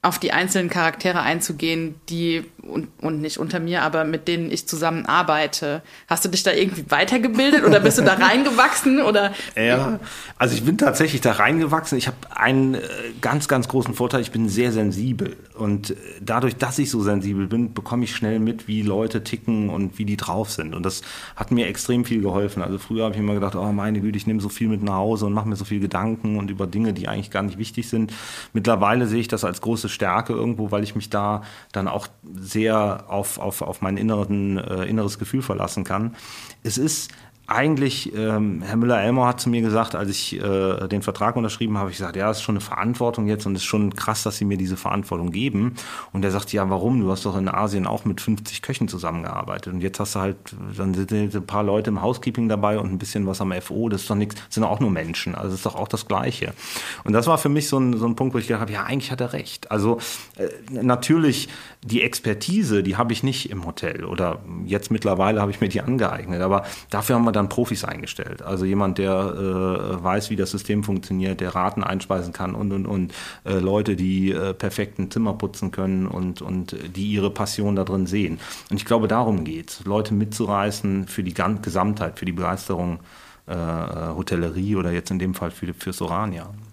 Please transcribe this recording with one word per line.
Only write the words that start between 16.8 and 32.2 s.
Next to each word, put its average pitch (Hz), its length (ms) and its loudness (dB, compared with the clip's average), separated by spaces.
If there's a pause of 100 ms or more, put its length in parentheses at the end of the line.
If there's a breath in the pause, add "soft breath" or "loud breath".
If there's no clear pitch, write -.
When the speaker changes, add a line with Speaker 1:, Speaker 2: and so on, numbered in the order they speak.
Speaker 2:
so 117 100 2
sensibel 98 460 2
bin, 117 260 0
bekomme 120 300 -2
ich 113 120 -4
schnell 110 220 0
mit, 110 300 0
wie 107 160 0
Leute 104 400 0
ticken 107 480 -2
und 95 260 -2
wie 110 80 -2
die 101 120 -2
drauf 104 340 -2
sind. 80 240 -6
Und 87 80 -4
das 92 180 -2 (340 loud breath)
hat - 140 -6
mir 120 160 4
extrem 120 400 0
viel 117 160 0
geholfen. 98 400 0
Also 92 160 -2
früher 110 280 -2
hab 107 80 -2
ich 104 60 -4
immer 104 140 0
gedacht, 98 220 0
„Oh 101 160 -2
meine 101 300 0
Güte, 104 160 -2
ich 98 100 -2
nehme 110 120 2
so 101 100 -2
viel 113 180 -2
mit 104 160 0
nach 101 140 0
Hause 107 280 2
und 101 80 0
mach 107 120 0
mir 107 100 -2
so 101 100 -6
viel 104 140 -2
Gedanken 104 580 0
und 98 140 -2
über 95 160 -2
Dinge, 104 260 0
die 92 140 -4
eigentlich 104 240 -4
gar 98 100 -2
nicht 95 160 -4
wichtig 110 320 -6
sind.“ 110 240 0 (400 loud breath)
Mittlerweile 110 540 4
sehe 113 140 0
ich 113 80 -4
das 107 140 -2
als 92 180 -4
große 110 340 -2
Stärke 104 380 0
irgendwo, 107 380 -2
weil 104 120 0
ich 104 100 -6
mich 104 160 -6
da 104 320 0 (300 loud breath)
dann 95 160 -2
auch 95 220 -4 (280)